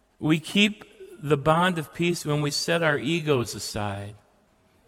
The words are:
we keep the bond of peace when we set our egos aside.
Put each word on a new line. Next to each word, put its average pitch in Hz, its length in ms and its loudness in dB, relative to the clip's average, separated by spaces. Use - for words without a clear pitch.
we 156 180 2
keep 208 460 2
the 143 180 2
bond 165 400 2
of 147 160 -8
peace 170 320 -2
when 147 160 0
we 143 80 0
set 170 320 -2
our 151 160 2
egos 147 560 0
aside. 104 600 -6